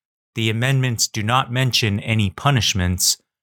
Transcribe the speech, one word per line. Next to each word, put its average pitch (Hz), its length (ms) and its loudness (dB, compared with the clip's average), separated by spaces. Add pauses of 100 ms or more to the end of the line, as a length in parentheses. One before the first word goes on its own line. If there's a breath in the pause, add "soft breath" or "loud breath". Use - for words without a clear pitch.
(340)
The 113 160 0
amendments 127 560 0
do - 160 -6
not 120 300 0
mention 120 480 0
any 110 280 0
punishments 92 920 0 (240)